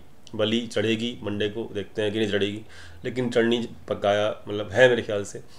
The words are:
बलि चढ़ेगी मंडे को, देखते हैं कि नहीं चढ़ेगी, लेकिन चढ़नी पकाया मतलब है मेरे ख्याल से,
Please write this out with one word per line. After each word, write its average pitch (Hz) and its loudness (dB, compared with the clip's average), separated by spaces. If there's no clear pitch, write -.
बलि 110 2
चढ़ेगी 113 0
मंडे 104 -2
को, 107 -6
देखते 101 -4
हैं 104 0
कि 110 -2
नहीं 107 2
चढ़ेगी, 101 0
लेकिन 123 -2
चढ़नी 117 4
पकाया 104 2
मतलब 104 -4
है 123 10
मेरे 113 4
ख्याल 104 -2
से, 113 -10